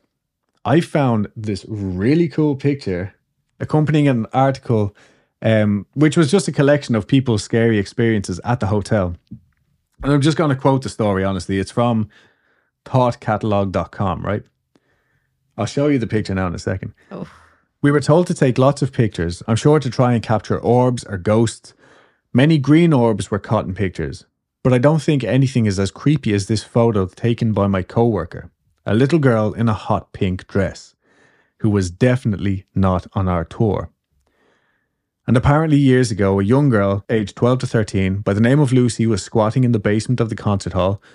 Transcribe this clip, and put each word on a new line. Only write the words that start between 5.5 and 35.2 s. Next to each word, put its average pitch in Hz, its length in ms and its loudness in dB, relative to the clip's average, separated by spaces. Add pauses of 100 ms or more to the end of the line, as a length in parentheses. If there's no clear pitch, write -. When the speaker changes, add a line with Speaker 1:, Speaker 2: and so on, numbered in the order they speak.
Speaker 1:
which 147 220 2
was 156 160 4
just 196 160 2
a 160 40 -4
collection 139 440 2
of 104 100 -4
people's 127 380 2
scary 113 340 2
experiences 101 640 -2
at 120 140 -2
the 104 80 -4
hotel. 95 480 -2 (880)
And 135 100 0
I'm 143 80 4
just 147 160 2
gonna 151 200 0
quote 135 260 0
the 104 60 -8
story, 98 340 -2
honestly. 95 380 -4
It's 92 100 -6
from 117 380 0 (760)
thoughtcatalog 107 880 -2
dot 87 200 -4
com, 87 300 -4
right? 98 200 -6 (1120)
I'll 120 100 -4
show 143 220 -2
you 143 100 2
the 110 80 -4
picture 101 280 -4
now 92 140 -2
in 85 60 -6
a - 40 -10
second. - 360 -8 (180)
Speaker 2:
Oh. - 160 -12 (540)
Speaker 1:
"We 143 80 4
were 143 100 2
told 160 260 4
to 170 80 -4
take 131 240 0
lots 131 240 2
of 135 100 -2
pictures. 87 540 -2
I'm 117 100 0
sure 151 240 4
to 135 100 -6
try 123 240 0
and 110 80 0
capture 107 360 -2
orbs 123 460 0
or - 140 -8
ghosts. 107 560 -2 (580)
Many 151 260 4
green 156 340 4
orbs 117 380 0
were 104 80 -2
caught - 280 -4
in 95 80 -6
pictures. 90 520 -6 (360)
But 127 120 2
I 123 40 4
don't 147 220 2
think 143 240 0
anything 123 400 2
is 98 160 0
as 95 100 -2
creepy 139 440 0
as 101 120 -2
this 110 160 -2
photo 113 440 0
taken 113 480 -2
by 101 120 2
my 98 160 0
coworker, 113 680 -4 (340)
a 101 100 -2
little 135 240 2
girl 113 360 2
in 113 160 0
a - 40 2
hot - 380 -4
pink 92 360 -6
dress, - 460 -4 (640)
who 110 100 0
was 95 200 0
definitely 101 840 0
not 95 400 2
on 95 140 -2
our 85 160 0
tour." 92 460 -2 (1400)